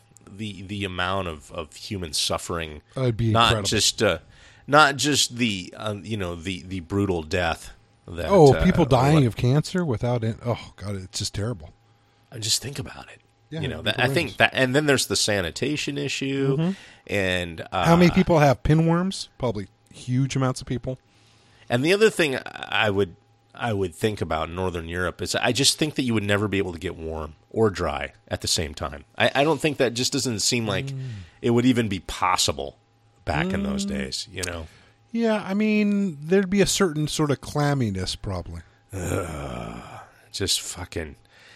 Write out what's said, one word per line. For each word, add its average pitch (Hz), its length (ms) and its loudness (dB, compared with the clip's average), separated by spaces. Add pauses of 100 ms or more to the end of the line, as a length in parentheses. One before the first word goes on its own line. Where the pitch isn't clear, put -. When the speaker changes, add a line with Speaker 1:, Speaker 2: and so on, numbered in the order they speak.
(300)
Speaker 1:
the, 98 340 -12
the 98 220 -6
amount 90 420 -2
of, 76 240 -12
of 85 240 -12
human 90 380 -8
suffering. 82 680 -4 (140)
Speaker 2:
It'd 123 220 0
be 113 140 2
Speaker 1:
not 113 200 6
Speaker 2:
incredible. 101 160 0
Speaker 1:
just, - 360 0
uh, 90 140 4 (500)
not 143 280 6
just 123 420 0
the, 101 400 0
uh, 107 240 -6
you 107 160 -6
know, 87 180 -4
the, 82 280 -6
the 92 160 -6
brutal 92 440 0
death 82 480 -2 (360)
that, 82 220 -8
Speaker 2:
Oh, 165 240 10
Speaker 1:
uh, 80 100 2
Speaker 2:
people 170 220 6
dying 131 300 6
Speaker 1:
what 147 100 6
Speaker 2:
of 110 100 0
cancer 151 480 2
without 120 400 -2
it. 110 220 -2
Oh - 320 -4
God, 101 180 -8
it's 92 240 -10
just - 160 -6
terrible. 101 380 -6 (580)
Speaker 1:
And 110 120 -12
just 113 180 0
think 139 180 -10
about - 340 -12
it. - 80 -20 (300)
Speaker 2:
Yeah, 156 100 -8
Speaker 1:
You 135 60 -4
know, 80 80 -6
Speaker 2:
it'd 78 100 -10
be 107 60 2
Speaker 1:
that, - 80 -4
I 127 80 2
think 139 240 0
Speaker 2:
horrendous. - 60 -10
Speaker 1:
that, 110 160 4
and 127 220 2
then 151 120 2
there's 139 180 2
the 98 100 -2
sanitation 120 800 -2
issue, 139 600 -2
Speaker 2:
Mm-hmm. 165 140 2 (360)
Speaker 1:
and, 90 540 -2 (100)
uh, 92 140 0
Speaker 2:
How 170 100 8
many 175 160 8
people 175 280 4
have 143 240 4
pinworms? 165 760 0
Probably 107 300 -4 (260)
huge 127 420 -2
amounts 131 240 0
of - 80 -14
people. 127 320 -6 (680)
Speaker 1:
And 123 160 0
the 175 80 4
other 214 160 6
thing 143 360 0
I - 440 0
would, 98 260 0 (380)
I 120 200 -4
would 95 220 -2
think 107 260 -2
about 80 280 -2
in 85 60 -10
Northern 87 340 -4
Europe 87 320 -4
is 107 140 -4
I 110 180 0
just 135 260 2
think 151 160 -2
that 147 80 -2
you 120 100 0
would 104 100 0
never 101 260 2
be 98 80 0
able 92 160 -2
to 82 60 -12
get 90 180 -6
warm 80 380 -8 (160)
or 110 180 2
dry 73 420 -4 (160)
at - 140 -6
the 104 80 -6
same 73 240 -2
time. 71 320 -10 (120)
I, 113 160 2
I 135 120 4
don't 151 160 2
think 151 160 0
that 120 160 2
just 120 180 -2
doesn't 120 300 -2
seem 117 260 0
like 98 200 -2
Speaker 2:
Mm. 135 120 -8 (420)
Speaker 1:
it - 100 2
would 120 140 4
even 120 220 4
be 98 120 -4
possible 82 800 -2 (460)
back 175 300 -2
in - 100 -4
those - 220 -4
Speaker 2:
Mm. 202 40 -6
Speaker 1:
days, 67 400 -6
you 92 140 -10
know? 85 240 -8 (460)
Speaker 2:
Yeah, 226 280 0
I 185 120 -6
mean, 208 680 0
there'd 185 280 2
be 202 120 4
a 175 60 6
certain 151 400 0
sort 147 240 0
of 127 80 0
clamminess, 127 840 -2
probably. 85 400 -8 (300)
Speaker 1:
Ugh, 71 880 -6 (500)
just - 300 -2
fucking, 87 540 -10 (400)